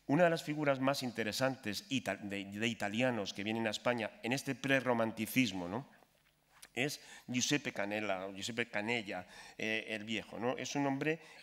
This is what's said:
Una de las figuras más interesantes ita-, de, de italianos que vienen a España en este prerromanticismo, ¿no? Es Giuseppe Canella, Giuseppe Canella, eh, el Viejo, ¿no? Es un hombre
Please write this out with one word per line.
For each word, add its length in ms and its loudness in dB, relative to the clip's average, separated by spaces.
Una 160 6
de 80 8
las 140 0
figuras 340 2
más 240 2
interesantes 840 -2
ita-, 260 0
de, 300 -6
de 240 -2
italianos 680 0
que 80 -6
vienen 240 0
a 40 0
España 420 0
en 100 -2
este 220 -2
prerromanticismo, 1120 2
¿no? 320 -6
Es 260 0
Giuseppe 460 2
Canella, 600 -2
Giuseppe 380 -4
Canella, 560 -2
eh, 320 -2
el 160 -6
Viejo, 340 -4
¿no? 180 0
Es 200 -4
un 100 2
hombre 320 0